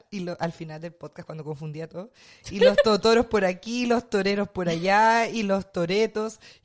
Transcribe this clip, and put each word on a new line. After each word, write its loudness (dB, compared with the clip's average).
y -8
lo, -8
al -4
final -14
del -14
podcast, -18
cuando -14
confundía -10
todo, -14
"y -8
los 6
<laughs> 4
totoros 4
por 0
aquí, -2
los 0
toreros 0
por -4
allá, 4
y -4
los -2
toretos, -2